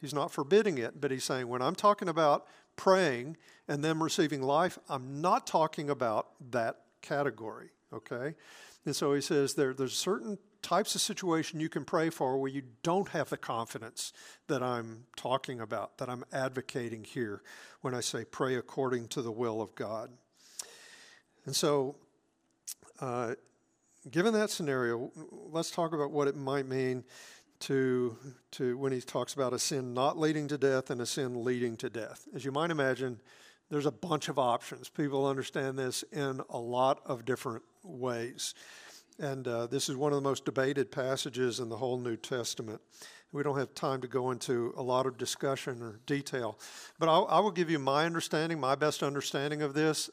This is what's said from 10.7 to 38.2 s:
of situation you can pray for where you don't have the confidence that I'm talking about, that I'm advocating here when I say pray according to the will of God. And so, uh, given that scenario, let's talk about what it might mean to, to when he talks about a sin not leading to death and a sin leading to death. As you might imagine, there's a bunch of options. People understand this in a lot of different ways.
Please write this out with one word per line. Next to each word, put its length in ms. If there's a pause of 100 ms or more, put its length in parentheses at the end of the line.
of 60
situation 600
you 80
can 160
pray 260
for 260
where 140
you 120 (200)
don't 280
have 200
the 60
confidence 760 (340)
that 160
I'm 420 (120)
talking 440
about, 380
that 120
I'm 220
advocating 720
here 380 (380)
when 140
I 60
say 240
pray 320
according 520
to 140
the 100
will 300
of 120
God. 360 (1400)
And 80
so, 420 (1040)
uh, 340 (760)
given 240
that 160
scenario, 600 (200)
let's 400
talk 220
about 180
what 180
it 80
might 300
mean 380 (560)
to, 560 (360)
to 240
when 160
he 80
talks 340
about 180
a 60
sin 360
not 240
leading 300
to 100
death 320
and 100
a 60
sin 380
leading 340
to 100
death. 460
As 100
you 80
might 180
imagine, 500 (500)
there's 160
a 60
bunch 360
of 100
options. 520
People 360
understand 520
this 340
in 280 (100)
a 80
lot 480
of 180
different 380 (200)
ways. 720 (640)